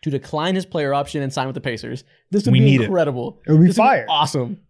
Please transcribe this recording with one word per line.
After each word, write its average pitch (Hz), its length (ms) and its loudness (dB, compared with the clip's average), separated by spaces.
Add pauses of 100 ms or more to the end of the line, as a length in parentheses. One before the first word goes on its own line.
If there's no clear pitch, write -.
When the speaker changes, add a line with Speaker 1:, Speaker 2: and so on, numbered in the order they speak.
Speaker 1:
to 160 60 -4
decline 151 460 -4
his 185 100 -4
player 147 280 -4
option 143 300 -4
and 135 100 -6
sign 131 140 -4
with 135 80 -8
the 135 60 -10
Pacers. 120 420 -8 (260)
This 202 160 0
would 123 80 2
Speaker 2:
We 127 60 6
Speaker 1:
be 131 60 6
Speaker 2:
need 139 160 4
it. 110 40 0
Speaker 1:
incredible. 147 640 -4
Speaker 3:
It 156 40 0
would 156 100 6
be 180 60 8
Speaker 1:
This 196 100 2
would 220 60 4
be 240 40 6
Speaker 3:
fire. 165 200 2
Speaker 1:
awesome. 151 520 -2 (100)